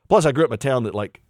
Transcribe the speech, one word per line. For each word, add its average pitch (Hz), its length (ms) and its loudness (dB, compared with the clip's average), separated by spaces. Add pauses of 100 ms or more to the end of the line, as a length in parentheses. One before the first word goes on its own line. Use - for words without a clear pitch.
(100)
Plus, 175 160 4
I 139 60 2
grew 151 120 2
up 120 60 0
in 117 40 -6
a 107 40 -6
town 131 240 -2
that, 104 120 -6
like, 104 360 -10